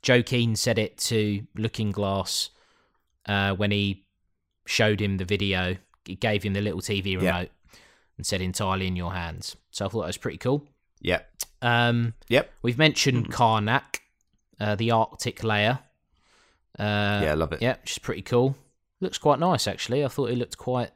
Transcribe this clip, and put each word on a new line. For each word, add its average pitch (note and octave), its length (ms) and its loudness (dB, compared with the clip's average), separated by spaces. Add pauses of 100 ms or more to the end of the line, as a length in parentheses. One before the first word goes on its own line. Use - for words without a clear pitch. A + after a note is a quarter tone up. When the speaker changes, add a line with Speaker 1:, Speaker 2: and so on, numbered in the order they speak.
Speaker 1:
Joe B2 220 6
Keane A#2 340 0
said A2+ 200 2
it G#2+ 220 -2
to G#2+ 440 0 (120)
Looking G#2+ 360 -2
Glass, G2 580 -2 (760)
uh, G2 280 2
when G2+ 180 0
he G2+ 340 -2 (600)
showed G#2+ 360 2
him G2 160 0
the F#2 80 -4
video. F#2+ 520 0 (280)
He F#2+ 100 -10
gave G#2+ 280 0
him G#2 100 -2
the G2 60 0
little G2+ 220 -2
T G2+ 180 -2
V F#2+ 140 -4
Speaker 2:
Yeah. F#2 60 0
Speaker 1:
remote F2+ 300 0 (680)
and - 80 -10
said, F#2+ 160 -2
"Entirely F#2+ 460 -2
in F#2 100 -2
your F2 160 -4
hands." E2+ 420 -8 (160)
So - 140 -4
I - 40 -2
thought G#2+ 120 -4
that D#2+ 60 -4
was F2+ 100 -6
pretty - 220 -8
cool. C#3+ 280 -2 (320)
Speaker 2:
Yep. - 300 -2 (320)
Speaker 1:
Um, A#2+ 540 2 (120)
Speaker 2:
Yep. B2+ 240 2 (100)
Speaker 1:
we've A#2+ 160 0
mentioned C#3 520 2
Speaker 3:
Mm. - 40 -8
Speaker 1:
Karnak, A2 680 2 (600)
uh, G#2 160 0
the A2+ 160 0
Arctic - 500 0
layer. A2 380 2 (1000)
Uh, G#2 460 0
Speaker 2:
Yeah, D#2 80 2
I D2+ 40 2
love D#2 180 0
it. D2+ 80 -6
Speaker 1:
Yeah, A#2+ 180 0
which - 140 -10
is - 60 -8
pretty G2 240 -6
cool. C3 340 2 (420)
Looks - 180 -4
quite C#3+ 220 2
nice, E3+ 280 2
actually. B2 360 -2
I C3+ 60 0
thought C3 200 -2
it B2 80 -2
looked A#2+ 200 -6
quite B2+ 380 -4